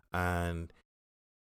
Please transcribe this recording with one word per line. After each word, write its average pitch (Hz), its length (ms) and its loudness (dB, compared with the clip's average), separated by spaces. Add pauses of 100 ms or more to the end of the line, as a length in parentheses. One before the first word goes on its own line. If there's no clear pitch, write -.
(140)
And 85 580 0 (720)